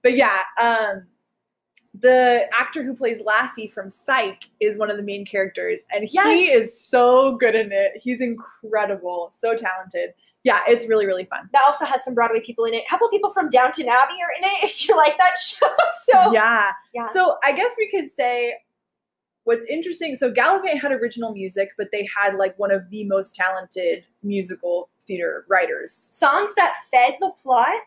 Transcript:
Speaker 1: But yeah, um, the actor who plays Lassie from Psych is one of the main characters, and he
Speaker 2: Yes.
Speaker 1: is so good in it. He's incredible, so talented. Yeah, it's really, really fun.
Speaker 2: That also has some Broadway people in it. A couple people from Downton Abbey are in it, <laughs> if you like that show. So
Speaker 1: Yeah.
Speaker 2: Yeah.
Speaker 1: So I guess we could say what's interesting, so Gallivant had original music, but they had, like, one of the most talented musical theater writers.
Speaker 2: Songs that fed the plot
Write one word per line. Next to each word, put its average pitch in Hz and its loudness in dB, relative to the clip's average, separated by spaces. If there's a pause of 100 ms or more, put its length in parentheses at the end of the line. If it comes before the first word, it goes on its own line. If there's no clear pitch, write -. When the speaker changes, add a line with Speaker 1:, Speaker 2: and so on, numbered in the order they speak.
Speaker 1:
But 247 4
yeah, 208 2 (200)
um, 214 0 (920)
the 247 4 (100)
actor 262 -4
who 254 -6
plays 226 -4
Lassie 220 -2
from 196 -12
Psych 220 -4 (140)
is 208 -2
one 214 -2
of 208 -4
the 202 -10
main 202 -8
characters, 185 -4 (100)
and 208 -4
he 240 -14
Speaker 2:
Yes. 349 4
Speaker 1:
is - -8
so 254 4
good 233 2
in 208 -2
it. 196 0
He's 247 -6
incredible, 202 -6
so 226 -2
talented. 185 -8 (300)
Yeah, 233 4
it's 233 2
really, 214 2
really 185 -4
fun. - -12
Speaker 2:
That 277 6
also 294 4
has 262 -2
some 254 -8
Broadway 226 2
people 226 -6
in 226 -2
it. 226 -4
A - -12
couple 453 2
people 403 0
from 349 -2
Downton 254 2
Abbey 262 2
are 349 -4
in 359 -2
it, 392 0
<laughs> - -
if - -6
you 427 6
like 302 4
that 359 4
show. - 0 (420)
So - 8
Speaker 1:
Yeah. 214 4 (220)
Speaker 2:
Yeah. 233 -6
Speaker 1:
So 370 2
I 285 4
guess 440 0
we 427 -2
could 330 -4
say 240 -2 (920)
what's 233 0
interesting, 320 -6
so 247 -2
Gallivant 311 0
had 285 -4
original 233 -6
music, 196 -6
but 202 -8
they 202 -6
had, 202 0
like, 190 -2
one 196 -2
of 185 -2
the 214 -12
most 196 -4
talented 185 -4 (200)
musical 180 -4 (160)
theater 170 -6
writers. 165 -2
Speaker 2:
Songs 359 0
that 359 2 (180)
fed 262 4
the 381 -2 (100)
plot 262 2 (120)